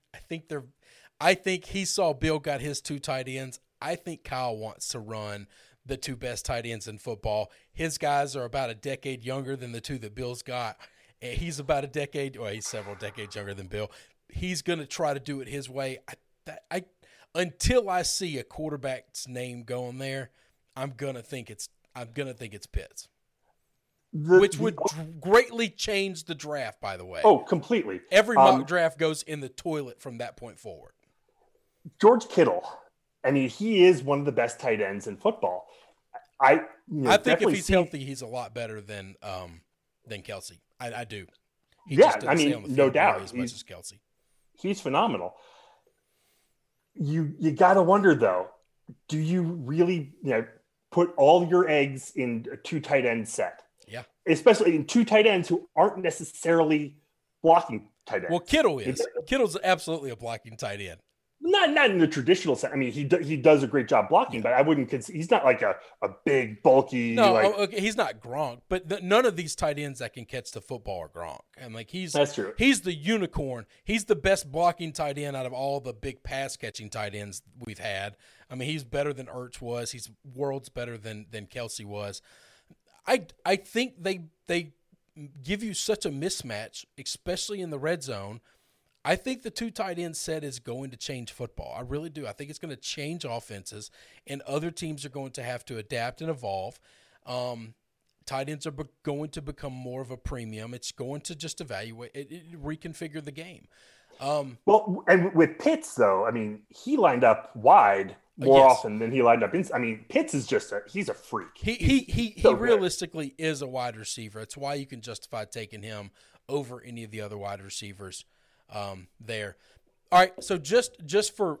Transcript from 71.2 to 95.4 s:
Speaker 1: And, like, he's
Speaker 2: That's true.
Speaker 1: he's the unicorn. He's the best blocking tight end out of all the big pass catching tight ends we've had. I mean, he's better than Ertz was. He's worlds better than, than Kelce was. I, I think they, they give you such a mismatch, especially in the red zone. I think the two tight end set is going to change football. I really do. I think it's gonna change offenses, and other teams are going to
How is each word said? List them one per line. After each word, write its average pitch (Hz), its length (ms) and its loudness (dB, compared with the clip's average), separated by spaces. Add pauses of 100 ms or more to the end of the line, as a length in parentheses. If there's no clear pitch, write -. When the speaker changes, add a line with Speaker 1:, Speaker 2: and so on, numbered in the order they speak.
Speaker 1:
And, 120 160 -16
like, 113 180 -14
he's 180 220 -8
Speaker 2:
That's 143 220 2
true. 101 240 -6
Speaker 1:
he's 240 220 4
the 180 120 -4
unicorn. 151 720 -4 (180)
He's 214 200 -2
the 214 120 2
best 190 340 0
blocking 165 420 0
tight 143 240 -4
end 143 200 -6
out 131 100 -4
of 123 60 -8
all 139 260 -4
the 127 140 -8
big 131 320 -12
pass 135 320 -6
catching 107 340 -12
tight 104 240 -6
ends 101 260 -12 (240)
we've 107 140 -12
had. 101 380 -6 (340)
I 127 60 -12
mean, 127 120 -6
he's 156 140 -6
better 143 300 -4
than 127 140 -12
Ertz 123 340 -14
was. 120 320 -8
He's 113 180 -16 (240)
worlds 135 340 -6
better 120 300 -10
than, 107 320 -12
than 107 160 -12
Kelce 117 380 -10
was. 101 360 -10 (840)
I, 220 200 2 (200)
I 196 100 4
think 220 460 -4
they, 185 200 -4 (260)
they 170 240 -4 (720)
give 202 180 -4
you 214 100 -6
such - 320 -2
a 165 60 -4
mismatch, 131 760 -8 (140)
especially - 600 -8
in 170 100 -8
the 147 80 -6
red 156 240 -4
zone. 110 380 -10 (640)
I 175 120 2
think 262 260 -8
the 226 80 -10
two 233 200 -8
tight 190 280 -8
end 170 200 -8
set 156 260 -6
is 127 140 -10
going 127 320 -10
to 127 60 -18
change 123 360 -10
football. - 420 -12
I 120 60 -10
really 147 300 -8
do. 143 160 -12
I 104 60 -8
think 143 180 -14
it's 151 80 -16
gonna 147 180 -12
change 156 480 -8
offenses, 107 680 -10 (360)
and 139 160 -10
other 151 280 -4
teams 151 360 -10
are - 20 -16
going 135 240 -10
to 131 100 -12